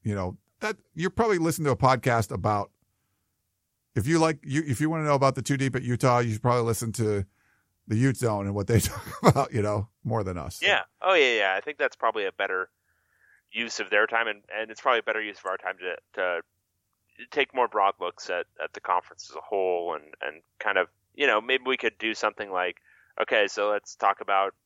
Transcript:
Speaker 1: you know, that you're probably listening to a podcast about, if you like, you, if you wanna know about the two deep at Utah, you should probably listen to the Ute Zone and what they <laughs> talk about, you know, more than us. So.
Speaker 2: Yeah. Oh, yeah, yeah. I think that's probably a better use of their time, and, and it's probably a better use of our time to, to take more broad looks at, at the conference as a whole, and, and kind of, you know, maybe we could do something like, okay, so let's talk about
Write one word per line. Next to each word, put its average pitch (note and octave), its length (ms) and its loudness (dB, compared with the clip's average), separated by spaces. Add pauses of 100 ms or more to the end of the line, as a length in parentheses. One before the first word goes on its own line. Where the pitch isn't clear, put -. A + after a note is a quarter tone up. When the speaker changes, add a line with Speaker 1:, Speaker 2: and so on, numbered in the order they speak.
Speaker 1:
you G#2 120 -2
know, F#2 240 -4 (220)
that G#3+ 160 -4 (180)
you're F3 160 -2
probably A3 280 2
listening D#3+ 280 0
to C#3 60 4
a A2 40 2
podcast B2 540 2
about, G#2 400 -2 (1200)
if G#2+ 120 0
you E3 120 4
like, D#3+ 240 2
you, C#3+ 240 -2
if C3 140 -2
you D3+ 80 0
wanna D#3+ 160 -2
know D3 120 4
about C3+ 180 4
the B2+ 80 -6
two C#3 160 0
deep C3+ 160 0
at B2 80 -2
Utah, B2 380 4
you A#2+ 120 0
should G#2+ 80 -4
probably A#2+ 220 2
listen A2+ 300 -2
to G2+ 340 0 (640)
the A2 80 0
Ute B2+ 200 2
Zone G#2 300 -2
and G2+ 80 -2
what G2+ 140 -2
they A2+ 120 6
<laughs> - 0 -
talk - 240 -6 (200)
about, C#3 280 4
you A#2 80 0
know, G#2 280 -2 (160)
more A2+ 180 -2
than F#2 160 -6
us. - 220 -10
So. - 60 0
Speaker 2:
Yeah. F3 160 2 (200)
Oh, F#3+ 120 4
yeah, C3 200 6
yeah. G2 220 2
I G2+ 40 -2
think D3+ 180 -12
that's C#3 180 -2
probably A2 300 -2
a F#2 60 -4
better F#2+ 380 -4 (800)
use A2+ 300 -6
of F#2+ 100 -6
their G#2+ 160 4
time, A2+ 220 0
and, G#2 140 -8 (140)
and A2 140 -8
it's G#2+ 100 -18
probably B2 200 2
a - 20 -10
better A2 180 -4
use G#2 200 -10
of G2 60 -10
our F#2+ 120 -4
time F#2+ 220 -6
to, F2+ 160 -6 (240)
to F2+ 200 -2 (920)
take C#3+ 220 -2
more B2 140 2
broad G2 320 2
looks F2+ 300 -8
at, F2 160 -4 (160)
at D#2 100 -8
the - 80 -14
conference - 500 -4
as C#2+ 60 -14
a D#2 40 -10
whole, F2+ 540 -2
and, D2+ 100 -12 (180)
and D#2 200 -10 (180)
kind G2 180 0
of, F2+ 80 2 (280)
you C#3+ 120 0
know, G#2+ 140 4
maybe B2+ 260 -2
we C3 100 0
could - 220 -4
do A2 160 -4
something G2+ 380 -4
like, F2+ 240 -2 (440)
okay, G#2 280 2
so G#2 200 -2
let's G#2 280 -4
talk G2 240 0
about G2 340 0 (120)